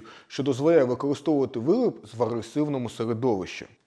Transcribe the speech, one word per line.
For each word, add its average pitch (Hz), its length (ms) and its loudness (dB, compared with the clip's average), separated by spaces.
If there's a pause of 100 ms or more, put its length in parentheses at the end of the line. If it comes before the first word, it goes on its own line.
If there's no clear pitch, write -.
(280)
що - 160 -6
дозволяє 143 400 4
використовувати 131 760 0
вироб 185 400 0 (140)
з 113 80 -6
агресивному 120 680 -2
середовищі. 113 760 -2 (220)